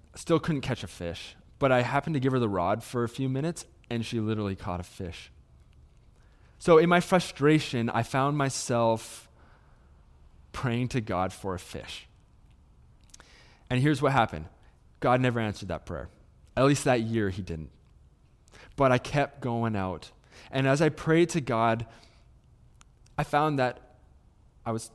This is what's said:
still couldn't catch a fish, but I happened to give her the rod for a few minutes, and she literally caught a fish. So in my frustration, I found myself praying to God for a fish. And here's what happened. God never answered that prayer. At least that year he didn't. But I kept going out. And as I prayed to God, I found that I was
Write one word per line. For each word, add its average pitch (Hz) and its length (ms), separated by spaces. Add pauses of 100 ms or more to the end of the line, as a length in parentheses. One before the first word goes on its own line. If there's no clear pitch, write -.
(160)
still 160 240
couldn't 147 220
catch 123 200
a 101 60
fish, - 480 (240)
but 135 140
I 123 80
happened 139 320
to 135 80
give 131 100
her 131 80
the 117 100
rod 98 340
for 120 200
a 113 60
few 135 180
minutes, 139 380 (240)
and 117 160
she 117 160
literally 107 340
caught 90 240
a 87 40
fish. - 460 (1300)
So 170 200
in 170 100
my 175 140
frustration, 151 880
I 113 120
found 143 360
myself 117 920 (1200)
praying 123 340
to 123 140
God 95 320
for 95 200
a 87 60
fish. - 480 (1600)
And 127 120
here's 143 200
what 135 120
happened. 104 320 (560)
God 127 180
never 120 220
answered 104 260
that 82 180
prayer. 80 220 (500)
At 127 80
least 143 200
that 127 160
year 110 280
he 95 120
didn't. 80 280 (1080)
But 135 160
I 123 60
kept 135 440
going 117 340
out. 92 360 (400)
And 135 160
as 139 140
I 156 80
prayed 160 400
to 170 120
God, 117 440 (1300)
I 151 60
found 147 360
that 123 200 (840)
I 117 60
was 110 240